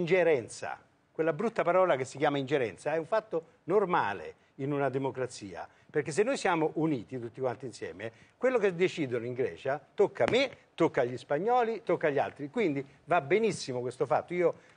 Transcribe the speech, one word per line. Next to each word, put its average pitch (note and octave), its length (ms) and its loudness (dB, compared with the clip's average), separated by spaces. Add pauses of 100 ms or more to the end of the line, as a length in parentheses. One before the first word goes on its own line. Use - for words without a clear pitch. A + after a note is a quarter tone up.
Ingerenza. D3+ 760 2 (300)
Quella D#3+ 220 0
brutta G3 320 -2
parola F3 320 4
che C3 80 -2
si C3 140 -14
chiama C#3+ 200 2
ingerenza C3+ 560 -2
è D#3+ 40 0
un D#3+ 80 -4
fatto G#3+ 380 -2 (200)
normale C#3+ 720 0 (220)
in C#3 160 -4
una C#3 160 0
democrazia, B2 800 -6 (220)
perché D3+ 220 -2
se D3 100 2
noi B3+ 140 0
siamo E3 380 0
uniti C#3+ 440 -2
tutti A#2 220 -10
quanti B2 260 -4
insieme, G2+ 460 -10 (260)
quello B3 200 2
che G3 160 2
decidono C#3 520 -2
in B2+ 80 -6
Grecia B2+ 440 -2 (160)
tocca - 300 2
a D3 60 4
me, B3+ 200 2 (240)
tocca D3+ 280 2
agli B2 160 -2
spagnoli, A3 640 0
tocca E3 240 0
agli C#3 120 2
altri, B2+ 320 -2
quindi D3+ 340 0 (200)
va E3+ 160 2
benissimo D3+ 600 0
questo C3 260 -4
fatto. C3 280 0
Io E3+ 200 2 (220)